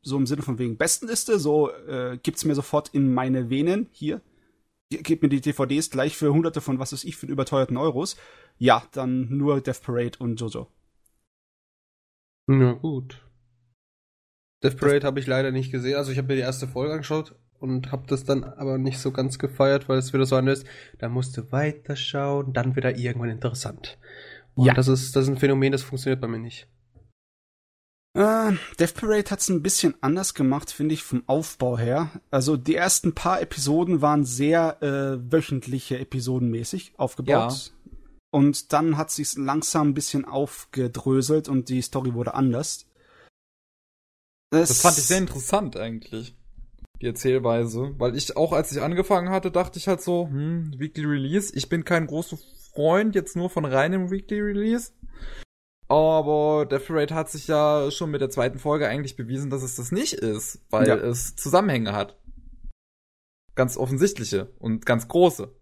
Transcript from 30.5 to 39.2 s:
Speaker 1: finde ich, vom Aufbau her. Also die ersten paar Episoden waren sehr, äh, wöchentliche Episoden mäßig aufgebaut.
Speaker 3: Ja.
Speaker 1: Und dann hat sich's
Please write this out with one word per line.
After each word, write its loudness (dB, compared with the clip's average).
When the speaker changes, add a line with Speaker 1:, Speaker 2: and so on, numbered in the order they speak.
Speaker 1:
finde -2
ich, -6
vom -4
Aufbau 0
her. 0
Also 2
die 0
ersten 2
paar 0
Episoden 0
waren 4
sehr, 2
äh, -2
wöchentliche 0
Episoden -2
mäßig -6
aufgebaut. -4
Speaker 3:
Ja. 2
Speaker 1:
Und 4
dann 4
hat -4
sich's -4